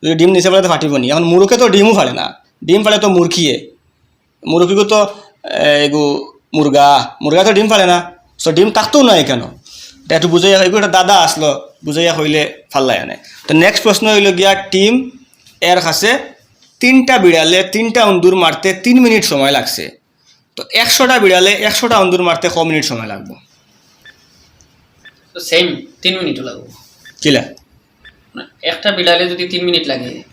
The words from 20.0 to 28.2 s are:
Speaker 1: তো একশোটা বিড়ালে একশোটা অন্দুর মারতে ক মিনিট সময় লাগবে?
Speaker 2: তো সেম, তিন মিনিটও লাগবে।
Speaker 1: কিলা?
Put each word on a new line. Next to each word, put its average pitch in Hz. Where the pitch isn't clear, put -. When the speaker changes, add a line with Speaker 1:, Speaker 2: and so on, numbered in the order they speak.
Speaker 1:
তো -
একশোটা 247
বিড়ালে 190
একশোটা 214
অন্দুর 180
মারতে 170
ক 175
মিনিট 160
সময় 113
লাগবে? 98
Speaker 2:
তো 175
সেম, 170
তিন 185
মিনিটও 147
লাগবে। -
Speaker 1:
কিলা? 135